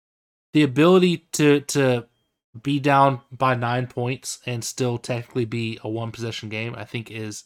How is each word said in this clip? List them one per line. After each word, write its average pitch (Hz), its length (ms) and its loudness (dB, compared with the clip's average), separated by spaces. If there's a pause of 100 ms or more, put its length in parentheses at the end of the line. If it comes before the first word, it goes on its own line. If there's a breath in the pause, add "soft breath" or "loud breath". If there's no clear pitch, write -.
(520)
the 151 120 4
ability 170 680 4
to, 147 280 4
to 127 460 0 (560)
be 143 160 -2
down 139 400 2 (120)
by 131 220 0
nine 123 320 -2
points 123 600 -8
and 120 180 -6
still 120 340 -2
technically 120 480 -6
be 113 380 -6
a 110 60 -8
one-possession 113 600 -8
game, 113 260 -8
I 107 100 -12
think 113 260 -10
is, 107 340 -10